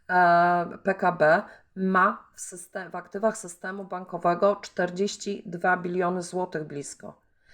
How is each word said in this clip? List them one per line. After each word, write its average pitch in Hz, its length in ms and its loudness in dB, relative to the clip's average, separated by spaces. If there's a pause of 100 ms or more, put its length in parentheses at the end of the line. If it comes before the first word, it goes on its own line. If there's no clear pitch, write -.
(100)
e, 175 760 4
P 190 100 0
K 180 180 2
B 160 300 4 (340)
ma 190 480 2 (100)
w - 60 -20
system-, 180 500 -14
w 185 60 -10
aktywach 208 400 -2
systemu 190 480 -12
bankowego 185 720 0
czterdzieści 190 880 -4
dwa 180 300 0
biliony 180 460 -2
złotych 180 420 -6
blisko. - 560 -14 (340)